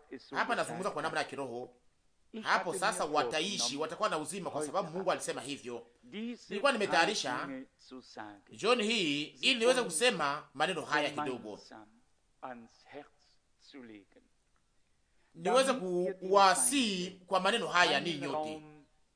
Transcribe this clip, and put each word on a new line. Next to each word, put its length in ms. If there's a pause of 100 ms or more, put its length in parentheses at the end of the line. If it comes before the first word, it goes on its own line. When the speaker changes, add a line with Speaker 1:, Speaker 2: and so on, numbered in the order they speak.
(100)
Speaker 1:
es 180
so 80
Speaker 2:
Hapa 80 (100)
Speaker 1:
gesagt 40 (100)
Speaker 2:
nazungumza 220
kwa 120
Speaker 1:
hat. 80
Speaker 2:
namna 100
ya 80
kiroho. 460 (580)
Speaker 1:
Ich 120
Speaker 2:
Hapo 260
Speaker 1:
hatte 100
Speaker 2:
sasa 260
Speaker 1:
mir 100
Speaker 2:
wataishi, 420
Speaker 1:
vorgenommen, 240
Speaker 2:
watakuwa 260
na 100
uzima 320
kwa 100
Speaker 1:
heute 120
Speaker 2:
sababu 160
Mungu 120 (100)
Speaker 1:
Abend 20
Speaker 2:
alisema 280
hivyo. 460 (160)
Speaker 1:
diese 460
Speaker 2:
Nilikuwa 240
Speaker 1:
paar 80
Speaker 2:
nimetayarisha 680
Speaker 1:
Dinge 200 (120)
zu 240
sagen. 540
Speaker 2:
jioni 280
hii 400 (120)
Speaker 1:
Sie 140
Speaker 2:
ili 100
niweze 200
Speaker 1:
wollen 120
Speaker 2:
kusema 640
maneno 280
haya 280
kidogo. 280
Speaker 1:
gemeinsam 480 (560)
ans 280 (140)
Herz 220 (640)
zu 120
legen. 400 (1120)
Speaker 2:
Niweze 380
Speaker 1:
Damit 100
wir 220
den 240
Speaker 2:
kuwasihi 760
Speaker 1:
Feinden 220
Speaker 2:
kwa 140
maneno 280
haya 220 (100)
Speaker 1:
keinen 40 (160)
Speaker 2:
ninyi 120
nyote. 200
Speaker 1:
Raum 320 (320)